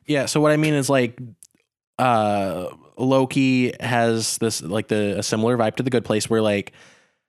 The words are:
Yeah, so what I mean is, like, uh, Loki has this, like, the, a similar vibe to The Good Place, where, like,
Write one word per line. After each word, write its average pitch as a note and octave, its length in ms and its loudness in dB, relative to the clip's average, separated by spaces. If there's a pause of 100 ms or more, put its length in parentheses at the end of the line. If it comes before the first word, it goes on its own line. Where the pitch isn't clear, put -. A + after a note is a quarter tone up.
Yeah, C#3 200 0
so D3+ 160 0
what D3+ 100 4
I D3+ 60 2
mean D#3 160 2
is, C#3 160 0
like, B2 280 2 (800)
uh, G#2 680 0 (320)
Loki C3 840 2
has A#2 560 0
this, A2+ 260 -2
like, G2+ 260 -4
the, G#2 300 0
a G#2 40 -4
similar A2+ 340 0
vibe A2 200 -2
to C3 60 -4
The B2+ 60 -2
Good A#2+ 160 0
Place, A2 240 -2
where, A2+ 140 0
like, G#2 300 -2 (560)